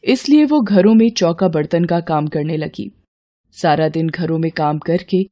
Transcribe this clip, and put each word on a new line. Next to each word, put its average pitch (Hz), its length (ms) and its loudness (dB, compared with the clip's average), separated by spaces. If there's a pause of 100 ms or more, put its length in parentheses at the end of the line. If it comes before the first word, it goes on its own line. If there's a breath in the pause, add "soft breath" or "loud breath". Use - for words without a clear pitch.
इसलिए 285 400 2
वो 294 160 2
घरों 202 340 4
में 226 160 6
चौका 175 380 0
बर्तन 160 360 -2
का 170 160 -2
काम 156 260 -2
करने 156 300 -4
लगी। 156 440 -10 (600)
सारा 156 260 2
दिन 165 200 -2
घरों 165 300 -4
में 165 120 -2
काम 151 280 -4
करके 180 540 -2